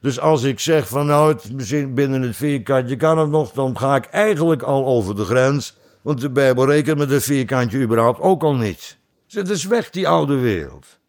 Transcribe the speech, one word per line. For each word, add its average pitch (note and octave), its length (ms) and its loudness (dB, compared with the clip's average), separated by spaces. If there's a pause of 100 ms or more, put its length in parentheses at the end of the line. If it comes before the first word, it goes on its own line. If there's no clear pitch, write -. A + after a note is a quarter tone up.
Dus B2 160 -2
als D#3 240 2
ik C3 160 -2
zeg D#3 280 0
van C#3+ 180 -2
nou, D3 280 4
het - 100 -6
is G#2 80 -14
misschien C3+ 420 -4
binnen C3+ 280 0
het B2 140 -4
vierkantje C3+ 600 -2
kan D#3+ 220 2
het D#3 120 2
nog, D3+ 220 0
dan C3 260 -2
ga C#3 180 0
ik C3 100 0
eigenlijk E3 560 0
al C#3 240 0
over A2 300 0
de G2+ 100 -2
grens, B2+ 520 0 (240)
want C3+ 200 -4
de C#3 80 -4
Bijbel C3 360 2
rekent D3 320 2
met C#3+ 120 0
het C#3 140 2
vierkantje B2+ 560 0
überhaupt A#2 400 2
ook F3+ 240 2
al D3+ 120 2
niet. G#2+ 420 -6 (280)
Dus - 80 -20
het G3+ 160 -6
is F3+ 160 -4
weg, A3 240 -2
die F3+ 180 -4
oude D3+ 280 0
wereld. E2 720 -4